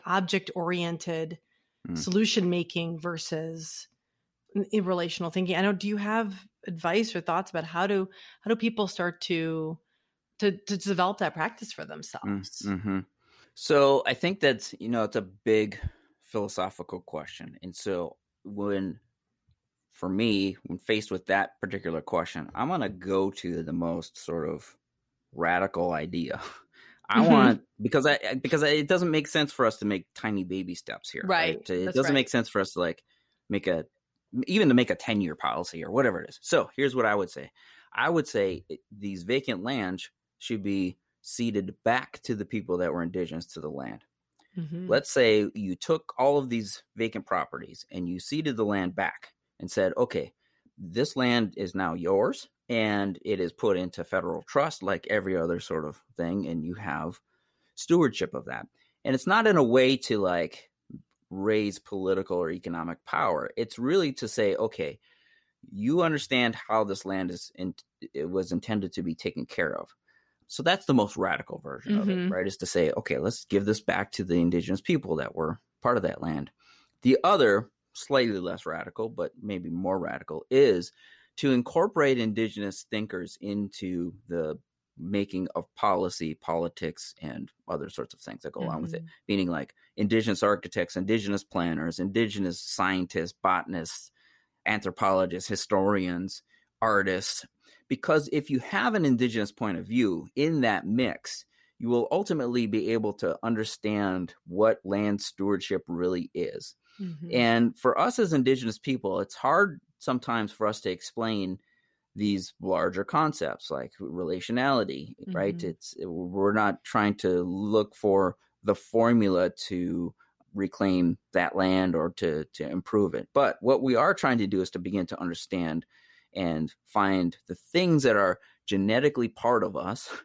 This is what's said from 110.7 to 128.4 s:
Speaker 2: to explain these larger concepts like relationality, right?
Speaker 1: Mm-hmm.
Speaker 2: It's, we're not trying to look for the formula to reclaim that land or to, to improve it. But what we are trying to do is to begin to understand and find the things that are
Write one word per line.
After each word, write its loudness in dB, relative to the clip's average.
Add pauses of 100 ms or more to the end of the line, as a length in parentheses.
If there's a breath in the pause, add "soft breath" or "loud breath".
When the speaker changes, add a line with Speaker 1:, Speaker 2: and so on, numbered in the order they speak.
Speaker 2:
to -4
explain -4 (560)
these 0
larger 0
concepts -2
like -6
relationality, -2 (180)
right? -2
Speaker 1:
Mm-hmm. -6
Speaker 2:
It's, -10
we're 0
not 2
trying 0
to 2
look 0
for 4 (260)
the 2
formula 4 (180)
to -4 (380 soft breath)
reclaim 2 (160)
that 0
land 4
or 0
to, -2
to -6
improve 2
it. -6
But 4
what 4
we 4
are 4
trying 2
to 2
do 0
is -2
to -6
begin -2
to -10
understand -4 (480 soft breath)
and -2 (120)
find 2 (120)
the -8
things 2
that 6
are 2 (260 soft breath)